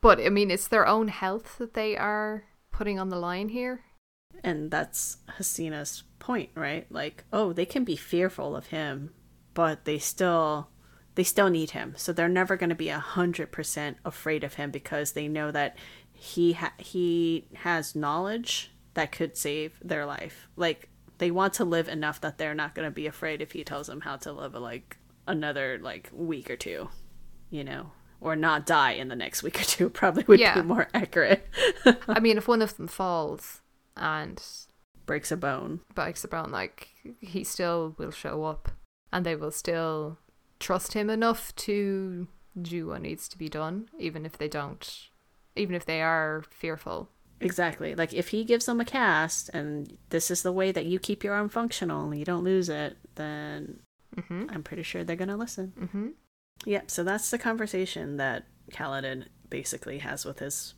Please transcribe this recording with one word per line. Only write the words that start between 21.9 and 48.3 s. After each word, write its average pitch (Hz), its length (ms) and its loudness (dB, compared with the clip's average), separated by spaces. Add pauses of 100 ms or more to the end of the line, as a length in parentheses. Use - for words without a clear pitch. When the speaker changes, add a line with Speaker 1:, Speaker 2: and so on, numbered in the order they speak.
Speaker 2:
that 156 180 -6
they're 151 160 -2
not 151 200 -4
gonna 156 160 -4
be 151 160 -6
afraid 151 340 -4
if 151 120 -8
he 156 120 -8
tells 147 220 -8
them 147 140 -10
how 147 180 -8
to 151 140 -10
live, 143 220 -10
like, 120 440 -10 (300)
another, 143 520 0
like, 90 320 -10
week 160 380 -6
or 123 60 -4
two, 85 320 -8 (600)
you 147 120 -6
know? 139 300 -10 (320)
Or 160 100 0
not 156 320 4
die 143 260 6
in 127 160 -4
the 131 80 -6
next 87 280 -4
week - 160 -2
or - 40 0
two - 260 4
<laughs> - 100 -6
probably 180 260 4
would 220 140 12
Speaker 1:
Yeah. 208 160 8
Speaker 2:
be 180 60 6
more 175 320 2
accurate. - 520 4 (320)
<laughs> - 300 8
Speaker 1:
I 220 120 4
mean, 220 180 6
if 214 100 -2
one 233 140 6
of 208 140 -2
them - 120 -10
falls 165 720 -4 (360)
and 156 460 -4 (640)
Speaker 2:
Breaks 151 240 -4
a 156 60 0
bone. 147 440 -4 (140)
Speaker 1:
breaks 170 300 -6
a 202 40 -10
bone, 160 220 -6
like, - 380 -8 (320)
he 180 240 -6
still 170 540 -2
will 151 120 -6
show - 340 -6
up 156 260 -2 (420)
and 180 140 0
they 165 100 0
will 151 160 -4
still 160 680 -2 (400)
trust - 360 -2
him 208 160 0
enough 226 460 2
to 190 720 0 (340)
do 170 280 -4
what - 140 -6
needs 165 260 -8
to - 100 -14
be 160 120 -6
done, 165 380 -6 (100)
even 160 260 -6
if 160 140 -12
they 151 100 -2
don't, - 600 -8 (480)
even 185 180 0
if 170 100 -4
they 160 160 0
are 156 500 2
fearful. - 600 -8 (300)
Speaker 2:
Exactly. 170 540 0
Like, 165 200 -2
if - 140 0
he 220 160 0